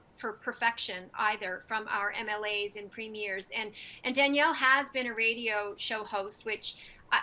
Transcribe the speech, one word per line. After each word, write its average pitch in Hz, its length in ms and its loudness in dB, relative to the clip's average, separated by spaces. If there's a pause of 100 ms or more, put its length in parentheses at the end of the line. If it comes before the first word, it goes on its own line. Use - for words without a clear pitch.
(160)
for 220 180 -6
perfection 233 720 -2 (160)
either 208 480 0
from 220 200 -2
our 208 260 0
M 220 160 -4
L 214 160 -2
As 208 320 -2
and 208 120 -12
premiers. 208 640 -6
And, 214 160 -4 (340)
and 254 100 0
Danielle 285 380 6
has 277 360 6
been 254 160 -2
a 240 80 -4
radio 220 640 0
show 220 260 -4
host, 208 420 -4
which 214 320 -4 (340)
I, - 120 6